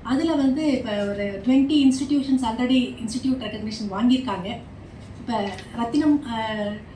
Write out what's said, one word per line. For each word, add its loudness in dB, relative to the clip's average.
அதுல 0
வந்து 2
இப்ப 0
ஒரு -4
ட்வென்டி 6
இன்ஸ்டிடியூஷன்ஸ் 2
already 2
இன்ஸ்டிடியூட் -2
ரெகக்னிஷன் -6
வாங்கியிருக்காங்க. 0
இப்ப -4
ரத்தினம், 2
அஹ், -4